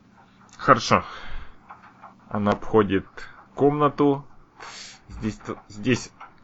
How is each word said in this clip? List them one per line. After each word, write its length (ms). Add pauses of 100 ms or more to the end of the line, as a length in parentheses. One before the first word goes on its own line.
(580)
Хорошо. 480 (1200)
Она 220
обходит 540 (500)
комнату. 720 (840)
Здесь 260
т-, 200 (140)
здесь 400 (340)